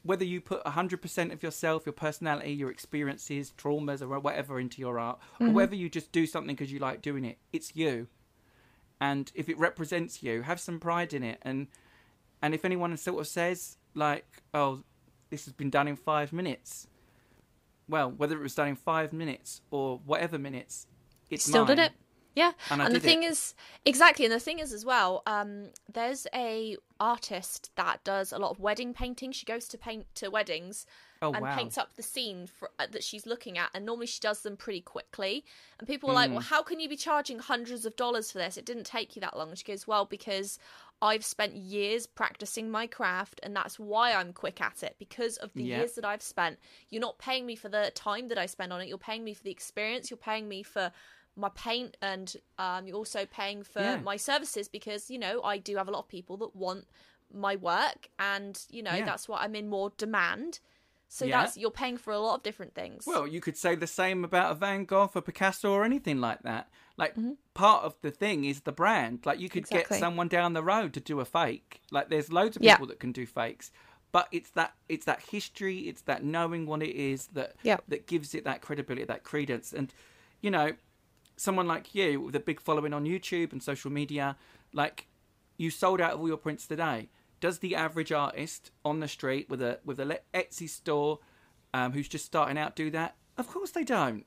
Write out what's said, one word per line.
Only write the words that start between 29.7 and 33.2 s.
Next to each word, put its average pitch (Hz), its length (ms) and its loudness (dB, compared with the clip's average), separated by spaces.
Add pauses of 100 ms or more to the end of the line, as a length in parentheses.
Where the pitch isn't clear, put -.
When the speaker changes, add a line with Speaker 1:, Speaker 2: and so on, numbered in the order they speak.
Speaker 2:
paint 226 280 -10 (100)
to 196 140 -6
weddings 175 540 -2 (380)
Speaker 1:
Oh, 151 100 2
Speaker 2:
and 214 120 -2
Speaker 1:
wow. 131 120 0
Speaker 2:
paints 160 220 -2
up - 160 -4
the 233 80 -14
scene 202 460 -6
for, - 220 -12 (100)
uh, - 100 -2
that 214 140 -8
she's 208 200 -10